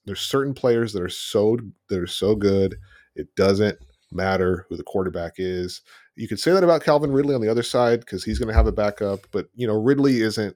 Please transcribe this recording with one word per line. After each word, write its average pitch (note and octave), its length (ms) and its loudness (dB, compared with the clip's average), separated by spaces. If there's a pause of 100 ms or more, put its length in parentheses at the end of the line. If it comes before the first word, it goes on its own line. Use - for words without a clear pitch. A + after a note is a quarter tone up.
there's G2 160 -8
certain C#3 320 -2
players A#2 400 2
that F2+ 100 -4
are F2+ 60 -4
so, G#2+ 480 0 (320)
that G2 100 -2
are F2+ 80 -4
so G2+ 300 0
good, G2 400 2 (400)
it D#2 180 -12
doesn't G2 440 2 (340)
matter F#2 560 0
who F2 80 -8
the F2 80 -12
quarterback F2+ 540 -4
is. F2+ 420 -6 (360)
You A2+ 120 -10
could G#2+ 100 -6
say E3 140 2
that F#3+ 100 4
about E3 220 4
Calvin D3 260 2
Ridley C#3+ 240 2
on B2 60 0
the G#2+ 80 0
other A#2 140 2
side A#2+ 440 2
'cause F#2 160 -10
he's G#2+ 160 -4
gonna A2 140 -4
have A2+ 160 4
a G2+ 40 0
backup, G2+ 480 -2 (120)
but, F#2 240 -6
you A#2+ 100 -4
know, G#2+ 140 0
Ridley C3+ 400 2
isn't G#2+ 360 -2